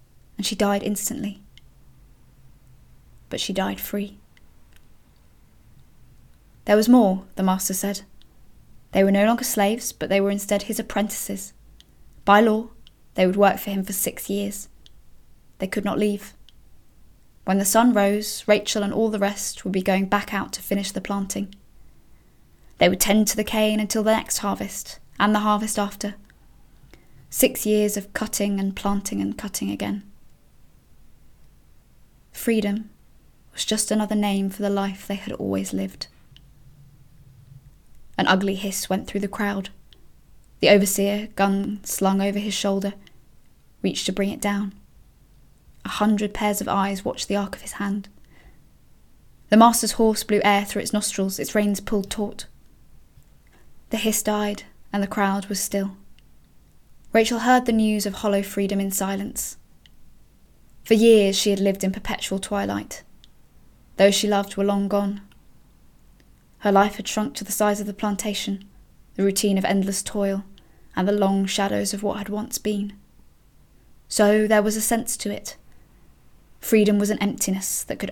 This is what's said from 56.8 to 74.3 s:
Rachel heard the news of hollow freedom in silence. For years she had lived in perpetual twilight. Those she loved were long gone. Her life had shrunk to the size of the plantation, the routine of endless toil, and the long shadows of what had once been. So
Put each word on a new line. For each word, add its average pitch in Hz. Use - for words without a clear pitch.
Rachel 226
heard 247
the 240
news 214
of 190
hollow 202
freedom 196
in 196
silence. 196
For 226
years 208
she 208
had 196
lived 196
in 190
perpetual -
twilight. -
Those 196
she 208
loved 202
were 196
long 202
gone. 202
Her 202
life 202
had 202
shrunk -
to 202
the 202
size 208
of 208
the 208
plantation, 196
the 196
routine 196
of 190
endless 196
toil, 196
and 185
the 202
long 196
shadows 202
of 202
what 202
had 202
once 208
been. 208
So 214